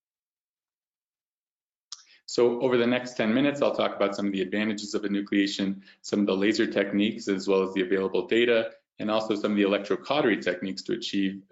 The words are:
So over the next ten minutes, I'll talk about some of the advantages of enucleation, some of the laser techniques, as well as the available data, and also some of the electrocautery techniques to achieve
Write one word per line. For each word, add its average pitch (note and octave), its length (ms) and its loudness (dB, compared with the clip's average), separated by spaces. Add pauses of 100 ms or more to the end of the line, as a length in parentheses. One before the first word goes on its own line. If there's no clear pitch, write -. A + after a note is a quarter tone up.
(2250)
So A#2+ 340 2
over B2+ 160 2
the A#2 100 4
next B2 280 -2
ten A2 180 0
minutes, C#3 300 2
I'll G#2+ 140 2
talk G#2+ 180 0
about G2 220 0
some G2+ 100 -2
of G2+ 60 -2
the F#2+ 100 -2
advantages G#2 520 -4
of G2+ 80 -2
enucleation, G2+ 800 -2 (200)
some - 160 -2
of G2+ 80 2
the G2 100 2
laser G#2+ 300 2
techniques, G2+ 640 0
as F#2+ 180 -2
well F#2+ 160 4
as F#2 120 -2
the F#2+ 80 0
available F#2+ 440 0
data, A2+ 440 2 (300)
and G#2+ 120 -4
also A2 240 0
some G#2 160 -2
of G#2 40 0
the G2+ 60 4
electrocautery G2+ 800 0
techniques G2 400 -4
to - 100 -4
achieve G2 480 -2 (120)